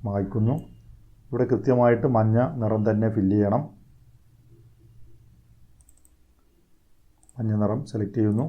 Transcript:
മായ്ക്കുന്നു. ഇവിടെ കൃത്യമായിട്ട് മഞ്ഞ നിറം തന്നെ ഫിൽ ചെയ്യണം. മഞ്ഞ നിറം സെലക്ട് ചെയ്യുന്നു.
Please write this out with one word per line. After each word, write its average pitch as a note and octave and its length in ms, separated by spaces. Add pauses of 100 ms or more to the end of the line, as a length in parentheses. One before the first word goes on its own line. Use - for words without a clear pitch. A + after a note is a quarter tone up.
മായ്ക്കുന്നു. G#2+ 500 (720)
ഇവിടെ B2 220
കൃത്യമായിട്ട് A#2+ 560 (100)
മഞ്ഞ A2 200 (240)
നിറം A2 280
തന്നെ G#2+ 260
ഫിൽ G2 180
ചെയ്യണം. G#2 300 (3750)
മഞ്ഞ A2 260
നിറം G#2 160 (100)
സെലക്ട് G#2 300
ചെയ്യുന്നു. G#2+ 300